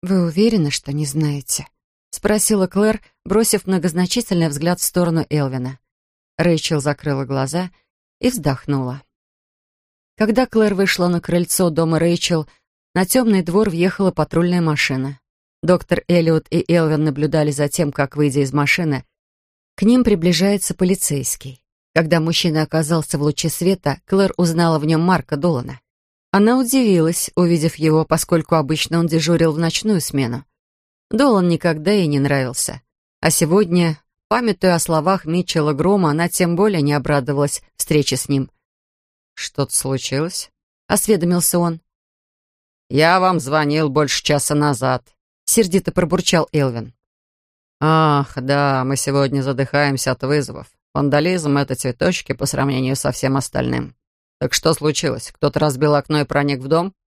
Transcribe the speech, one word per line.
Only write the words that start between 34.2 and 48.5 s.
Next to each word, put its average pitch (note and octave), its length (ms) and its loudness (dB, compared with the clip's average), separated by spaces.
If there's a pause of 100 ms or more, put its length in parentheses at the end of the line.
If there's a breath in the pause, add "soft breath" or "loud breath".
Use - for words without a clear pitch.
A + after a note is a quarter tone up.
памятуя G#3 480 2
о - 20 2
словах E3+ 460 0
Митчелла D#3 480 0
Грома, E3+ 380 2
она E3 180 0
тем E3+ 260 0
более F#3 280 2
не C#3+ 100 2
обрадовалась C#3+ 720 -2 (140)
встрече D3 400 0
с - 120 -6
ним. C3+ 220 -2 (840)
«Что-то - 400 -6
случилось?» C3+ 760 -4 (360)
осведомился F3+ 720 2
он. E3+ 220 -2 (1120)
«Я E3 280 4
вам F#3 220 2
звонил D3+ 480 0
больше C#3+ 340 0
часа D3 320 0
назад», C3 500 0 (420)
сердито F#3 440 2
пробурчал F3 600 0
Элвин. A#2+ 420 -2 (840)
«Ах, D3+ 560 2
да, C#3 480 0